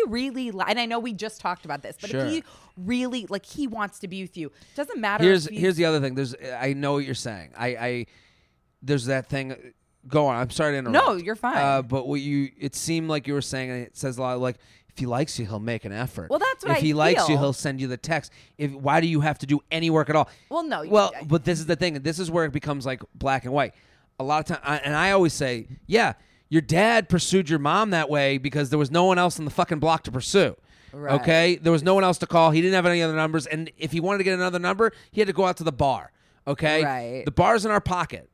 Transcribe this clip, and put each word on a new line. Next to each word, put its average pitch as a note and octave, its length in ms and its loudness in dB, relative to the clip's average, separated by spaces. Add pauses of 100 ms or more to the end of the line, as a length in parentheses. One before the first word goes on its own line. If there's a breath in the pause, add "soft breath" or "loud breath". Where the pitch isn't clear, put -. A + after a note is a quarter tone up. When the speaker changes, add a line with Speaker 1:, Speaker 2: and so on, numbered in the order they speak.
Speaker 1:
really B3 440 -6
li-, F#3 160 -4
and A3 120 0
I A#3+ 60 -2
know A#3 140 -4
we A#3 140 -6
just G#3 260 -10
talked F3+ 240 -6
about C#3+ 180 -8
this, G#2+ 200 -16
but - 80 -12
if C3 100 -2
Speaker 2:
Sure. C3+ 80 0
Speaker 1:
he D#4+ 160 -4 (320 soft breath)
really, B3 540 -4
like, G3 160 -6
he D4 220 -6
wants G#3 320 -8
to G3+ 80 -10
be F#3+ 140 -8
with F#3 140 -12
you, D#3 160 -10 (240 soft breath)
doesn't C#4+ 240 -6
matter G#3 240 0
Speaker 2:
Here's, F3+ 220 6
Speaker 1:
if D#3+ 80 -10
he's F3+ 80 -4
Speaker 2:
here's F#3 160 2
the E3+ 80 2
other D#3 160 2
thing. C3 140 -4
There's, C3+ 200 -6 (240)
I C3+ 140 -2
know C#3 200 -2
what C#3+ 120 -2
you're C3 100 -6
saying. F#2 420 -12
I, A#2 180 -4
I, A#2+ 300 -4 (760 soft breath)
there's C3 240 -2
that C3 240 -4
thing. C3 440 -8 (340)
Go D3 200 2
on. B2+ 100 0
I'm B2 120 -2
sorry D3+ 240 0
to C#3 60 -2
interrupt. B3 280 4
Speaker 1:
No, G3+ 80 0
you're F3+ 200 -6
fine. B3 220 -4
Speaker 2:
Uh, C#3 240 2
but B2+ 260 -4
what C#3+ 140 -4
you, C#3+ 280 -2 (100)
it C#3 160 -8
seemed D#3+ 340 -4
like D3 180 -4
you C#3+ 60 -2
were C#3+ 80 -2
saying, C3 280 -6
and B2 140 -8
it - 140 -18
says B2+ 200 -6
a C3 40 -6
lot, B2+ 180 -4
like, B2+ 180 -2 (320 soft breath)
if - 80 -20
he C3+ 80 -4
likes B2 320 -2
you, A#2 80 -6
he'll G#2 140 -8
make A2+ 260 -6
an G2+ 60 -8
effort. G#2+ 380 -8
Speaker 1:
Well, D4 100 0
that's C5 240 -2
what - 80 -2
Speaker 2:
If - 60 2
Speaker 1:
I F3+ 40 0
Speaker 2:
he D#3 120 2
likes D#3 280 4
you, E3 60 2
Speaker 1:
feel. D3+ 100 4
Speaker 2:
he'll C#3 160 2
send C3+ 260 -6
you C3 80 -4
the B2 100 -6
text. D#3 340 -6 (260 soft breath)
If, D3 160 -4
why C#3 280 2
do E3 60 2
you D#3+ 140 2
have D3+ 180 0
to C#3+ 60 -8
do C#3+ 140 2 (120)
any E3 180 0
work D#3 200 2
at D3+ 60 2
all? D3 140 4 (200 loud breath)
Speaker 1:
Well, E4 140 -2
no, A#3 180 -4
you D#3+ 100 -10
Speaker 2:
Well, G3+ 240 6
Speaker 1:
I C#3 80 -14
Speaker 2:
but D#3 220 2
this E3+ 140 0
is D#3+ 80 -10
the E3+ 80 0
thing. D#3 260 -2
This D3+ 180 -4
is E3+ 120 -6
where E3 140 0
it C#3+ 80 -4
becomes, C#3+ 320 -6
like, C3 160 -6 (120)
black C3+ 320 -2
and B2+ 80 -6
white. C#3 200 0 (460 soft breath)
A C3 40 -4
lot D3 160 0
of D#3 60 -6 (120)
time, - 60 -8
I, C#3+ 160 -2
and C#3+ 160 -4
I F3+ 160 2
always F#3 220 4
say, B2 340 -4 (180)
yeah, G3 280 2 (360 soft breath)
your D#3+ 120 4
dad G3 480 2
pursued F3 400 2
your D#3+ 100 2
mom F#3 320 2
that D#3+ 180 0
way C#3 280 2
because C#3 340 -2
there D3+ 80 2
was C#3 120 2
no E3+ 120 4
one F#3 160 6
else F3+ 180 2
in D#3+ 80 -8
the C#3 60 -6
fucking E3+ 280 0
block D#3+ 260 2
to - 60 -10
pursue. C3 440 2 (360 soft breath)
Speaker 1:
Right. C#3+ 300 0
Speaker 2:
Okay? E3 360 4
There D#3+ 140 2
was D#3 120 4
no F#3 100 6
one F#3+ 100 6
else F3+ 160 4
to - 80 -4
call. E3 240 6
He D#3 100 4
didn't F#3 120 4
have F3+ 140 4
any F3 160 2
other D#3+ 120 0
numbers. D#3 300 0
And D#3 320 -6
if D3+ 140 -6
he E3 80 -2
wanted F#3+ 180 0
to F#3+ 60 0
get F#3 100 2
another F3+ 260 -2
number, F#3+ 320 0 (200 loud breath)
he G#3 100 0
had G#3 60 4
to F#3+ 60 -4
go F#3+ 120 0
out F3+ 120 0
to E3+ 60 -10
the D#3+ 80 -2
bar. B2 400 -2 (360)
Okay? D3+ 360 0
Speaker 1:
Right. B2+ 420 -6
Speaker 2:
The D3 60 -4
bar's G3+ 340 4
in A3 60 0
our G#3 80 4
pocket. D#3+ 540 -4